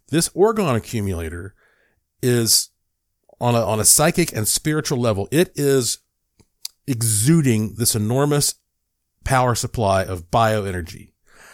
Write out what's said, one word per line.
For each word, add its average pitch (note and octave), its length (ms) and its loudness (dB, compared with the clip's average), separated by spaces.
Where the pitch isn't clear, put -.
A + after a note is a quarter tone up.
this E3 220 0
orgone G3 460 2
accumulator F#2+ 760 -6
is A#2+ 480 2
on A#2+ 140 0
a, A#2 60 2
on G#2+ 200 0
a G#2 40 -2
psychic E3+ 500 2
and G#2+ 140 -4
spiritual D3+ 500 -2
level, G#2+ 320 -2
it F3 240 0
is C#3 440 0
exuding A#2 880 2
this A2+ 200 -2
enormous C3+ 600 0
power B2+ 300 2
supply G2 500 0
of F2 260 -10
bioenergy. G2+ 840 -2